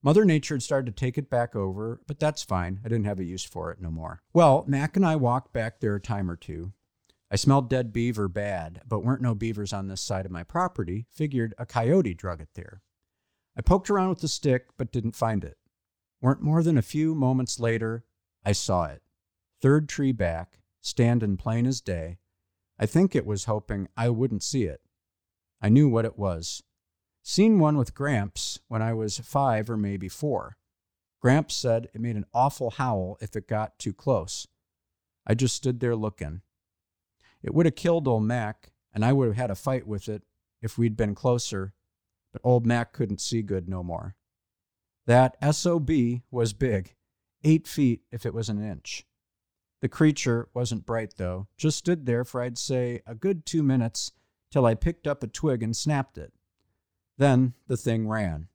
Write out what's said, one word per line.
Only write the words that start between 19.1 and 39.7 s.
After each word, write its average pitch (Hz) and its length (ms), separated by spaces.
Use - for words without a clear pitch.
Third 147 260
tree 135 260
back, 87 480
standing 117 560
plain 117 300
as 131 160
day. 87 340
I 104 80
think 180 280
it 135 120
was 104 180
hoping 104 420
I 117 100
wouldn't 113 340
see 131 220
it. 76 160
I 104 80
knew 139 220
what 113 160
it - 120
was. 87 440
Seen 214 360
one 151 180
with 127 180
Gramps 127 720
when 113 120
I 113 140
was 110 240
five 117 500
or 117 80
maybe 101 320
four. 123 480
Gramps 143 340
said 117 380
it 113 80
made 117 160
an 101 160
awful 127 380
howl 104 500
if 104 160
it 101 100
got 107 320
too 104 140
close. - 540
I 104 80
just 123 200
stood 123 260
there 120 140
looking. 98 460
It - 120
would 165 120
have 156 100
killed 165 320
old 113 160
Mac, 110 480
and 107 120
I 127 80
would 135 160
have 104 80
had 120 140
a 98 40
fight 131 320